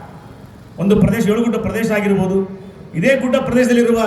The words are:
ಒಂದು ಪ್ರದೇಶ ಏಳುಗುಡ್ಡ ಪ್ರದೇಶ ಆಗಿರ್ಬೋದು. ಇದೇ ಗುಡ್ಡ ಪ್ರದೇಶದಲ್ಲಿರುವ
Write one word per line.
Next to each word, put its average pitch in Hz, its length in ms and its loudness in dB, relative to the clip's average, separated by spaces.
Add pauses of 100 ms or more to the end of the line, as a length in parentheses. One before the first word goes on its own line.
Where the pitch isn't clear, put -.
(800)
ಒಂದು 202 180 2
ಪ್ರದೇಶ 202 300 2
ಏಳುಗುಡ್ಡ 226 300 0
ಪ್ರದೇಶ 220 340 -2
ಆಗಿರ್ಬೋದು. 196 720 0 (340)
ಇದೇ 247 220 2
ಗುಡ್ಡ 254 200 0
ಪ್ರದೇಶದಲ್ಲಿರುವ 240 720 2